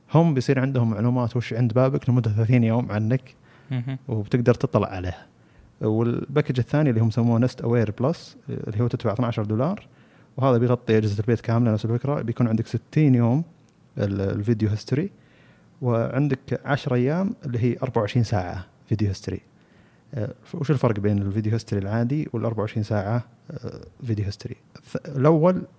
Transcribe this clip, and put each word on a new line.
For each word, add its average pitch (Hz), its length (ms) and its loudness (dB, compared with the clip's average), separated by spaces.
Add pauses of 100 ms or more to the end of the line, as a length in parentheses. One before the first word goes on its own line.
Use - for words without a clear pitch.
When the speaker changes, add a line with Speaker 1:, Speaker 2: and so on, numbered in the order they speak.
(140)
Speaker 1:
هم 160 200 6
بيصير 131 260 2
عندهم 127 300 2
معلومات 120 460 0
وش - 160 -4
عند 120 200 0
بابك 131 380 2
لمدة 120 200 2
ثلاثين 113 340 4
يوم 113 280 0
عنك، 110 420 -2 (360)
Speaker 2:
مهم. 131 280 -6 (100)
Speaker 1:
وبتقدر 120 460 2
تطلع 107 340 0
عليها. 92 380 -8 (540)
والباكج 120 800 0
الثاني 147 320 0
اللي 110 100 0
هم 113 100 2
سموه 117 280 2
نست 123 220 -2
أوير 117 300 0 (100)
بلس، - 360 -4 (120)
اللي 117 360 -4
هو 120 40 0
تدفع 117 240 -2
اثناشر 117 320 -2
دولار، 120 420 -2 (500)
وهذا 127 220 4
بيغطي 120 400 2
أجهزة 104 220 0
البيت 110 200 0
كاملة 117 320 2
نفس 107 120 0
الفكرة. 120 380 -2
بيكون 117 260 0
عندك 113 180 0
ستين 143 480 2
يوم 120 300 4 (540)
ال-، 98 220 0
الفيديو 104 480 0
هيستوري، 131 420 -2 (720)
وعندك 127 800 0
عشر 139 300 -2
أيام 151 400 0 (120)
اللي 117 120 -4
هي 120 240 0
أربعة 120 200 0
وعشرين 113 220 0
ساعة 92 420 -4 (220)
فيديو 104 200 0
هيستوري. 95 320 -6 (720)
آه، 110 200 -6 (100)
ف-، - 100 -14
وش 160 160 -4
الفرق 120 300 2
بين 101 220 2
الفيديو 107 300 -2
هيستوري 104 300 -2
العادي 117 500 -2
والأربعة 110 280 -2
وعشرين 107 220 -2
ساعة، 107 420 -2 (260)
آه، - 300 -12 (260)
فيديو 107 180 -2
هيستوري؟ 104 320 -8 (260)
ف-، - 140 -12
الأول 160 640 2 (160)